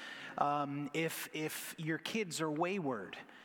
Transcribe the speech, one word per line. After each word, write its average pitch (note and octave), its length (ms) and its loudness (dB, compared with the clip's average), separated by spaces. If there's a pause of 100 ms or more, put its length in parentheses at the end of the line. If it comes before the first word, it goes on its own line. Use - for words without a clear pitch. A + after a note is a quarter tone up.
(380)
Um, C#3+ 560 2
if, D#3+ 380 0
if - 440 -2
your D#3+ 220 0
kids E3+ 420 0
are D#3+ 120 4
wayward, D3+ 640 2 (280)